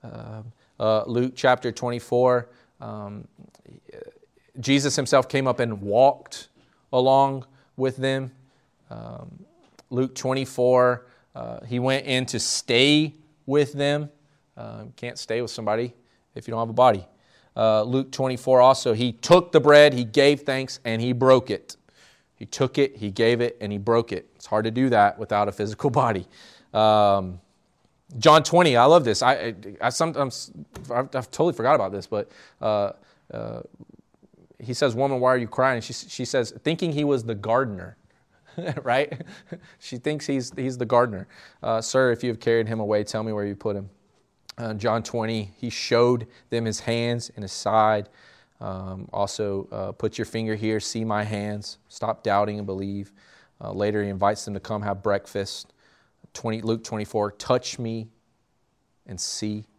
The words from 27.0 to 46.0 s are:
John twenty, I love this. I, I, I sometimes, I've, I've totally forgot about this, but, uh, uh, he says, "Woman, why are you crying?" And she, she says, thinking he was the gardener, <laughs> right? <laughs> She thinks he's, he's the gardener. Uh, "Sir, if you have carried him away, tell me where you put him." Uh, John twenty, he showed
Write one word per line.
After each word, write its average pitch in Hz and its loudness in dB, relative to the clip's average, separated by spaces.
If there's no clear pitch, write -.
John 151 8
twenty, 165 4
I 120 8
love 160 8
this. 113 0
I, 127 4
I, 110 -4
I 120 0
sometimes, 143 -4
I've, 127 -4
I've 131 -6
totally 160 0
forgot 123 2
about 95 -2
this, 98 -10
but, - -6
uh, 104 0
uh, 113 -12
he 120 -10
says, 123 -2
"Woman, 135 -2
why 127 2
are 127 2
you 117 -4
crying?" 131 0
And 110 -8
she, - -14
she - -12
says, 120 -2
thinking 165 -2
he 147 -2
was 139 0
the 113 -6
gardener, 104 -4
<laughs> 165 -10
right? 131 -2
<laughs> - -18
She - -14
thinks 151 -4
he's, 135 -4
he's 131 -6
the 123 -4
gardener. 113 0
Uh, 113 -2
"Sir, 131 2
if 117 -2
you 123 0
have 113 -6
carried 117 2
him 113 -4
away, 107 0
tell 107 -6
me 110 -6
where 104 -4
you 101 -6
put 101 -4
him." 98 -10
Uh, 113 -8
John 110 0
twenty, 110 -6
he 120 -8
showed 120 2